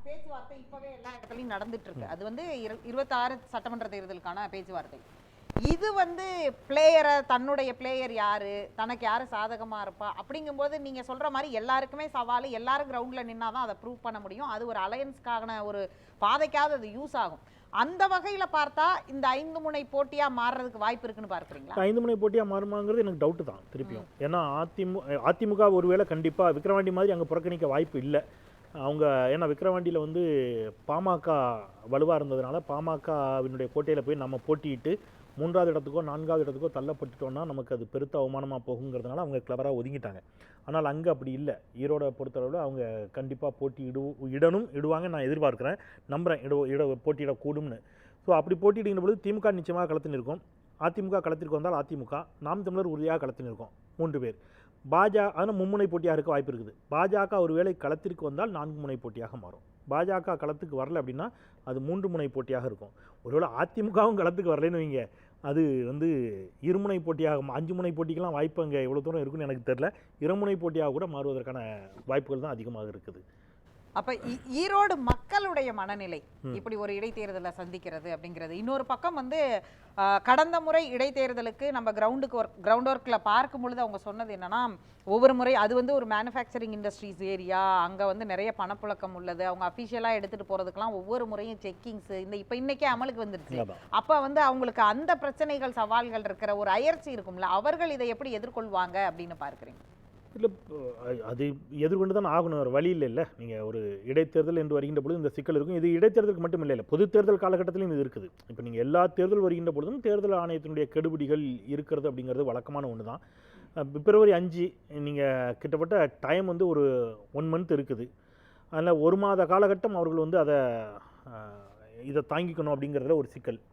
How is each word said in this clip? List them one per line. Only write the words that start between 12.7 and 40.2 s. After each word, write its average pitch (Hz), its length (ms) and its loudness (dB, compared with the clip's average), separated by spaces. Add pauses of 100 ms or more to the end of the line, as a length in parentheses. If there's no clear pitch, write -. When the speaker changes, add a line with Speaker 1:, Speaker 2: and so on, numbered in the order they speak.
Speaker 1:
கிரவுண்ட்ல 247 240 -6
நின்னாதான் 233 480 -6
அதை 226 120 -6 (100)
ப்ரூவ் 240 160 -12
பண்ண 220 180 -8
முடியும். 202 280 -10
அது 226 180 -6
ஒரு 226 140 -6
அலையன்ஸ்க்கான 226 840 -6
ஒரு 202 260 -6 (320)
பாதைக்காவது 285 520 4
அது 233 140 -4
யூஸ் 247 280 -10
ஆகும். 185 240 -2 (300)
அந்த 349 380 2
வகையில 381 480 0
பார்த்தா, 302 300 2 (220)
இந்த 269 200 -2
ஐந்து 320 320 -2
முனை 302 320 -4
போட்டியா 285 360 0 (100)
மாறுறதுக்கு 247 400 -2
வாய்ப்பு 233 320 -2
இருக்குன்னு 214 260 -8
பார்க்கறீங்களா? 143 360 -12
Speaker 2:
ஐந்து 208 300 2
முனை 233 140 2
போட்டியா 214 280 4
மாறுமாங்கிறது 202 540 -2
எனக்கு 180 300 2
டவுட் 170 160 0
தான் 98 160 -10 (160)
திருப்பியும். 127 300 -10 (140)
Speaker 1:
ம். - 40 -4
Speaker 2:
ஏன்னா 156 420 0
அதிமு-, 180 600 -4
அதிமுக 202 460 6
ஒருவேளை 180 340 6
கண்டிப்பா 165 440 4
விக்கிரவாண்டி 190 420 2
மாதிரி 190 200 4
அங்க 170 140 0
புறக்கணிக்க 165 420 -2
வாய்ப்பு 143 320 0
இல்ல. 143 260 0 (480)
அவங்க, 151 320 0 (260)
ஏன்னா 160 100 2
விக்கிரவாண்டியில 170 580 2
வந்து 160 220 -2 (680)
பாமக 151 720 2 (320)
வலுவா 156 240 4
இருந்ததுனால, 135 440 -2 (100)
பாமகவினுடைய 139 1080 -2
கோட்டையில 151 260 2
போய் 143 140 0
நம்ம 131 320 -6
போட்டியிட்டு 151 520 -2 (380)
மூன்றாவது 170 420 2
இடத்துக்கோ 143 240 -4
நான்காவது 156 480 0
இடத்துக்கோ 139 220 -2
தள்ளப்பட்டுட்டோம்னா, 135 720 -6
நமக்கு 135 300 -6
அது 117 100 -6
பெருத்த 139 340 -4
அவமானமா 135 380 -2 (100)
போகுங்கிறதுனால 127 480 -6
அவங்க 151 220 -4
கிளவரா 127 440 -2
ஒதுங்கிட்டாங்க. 117 380 -8 (460)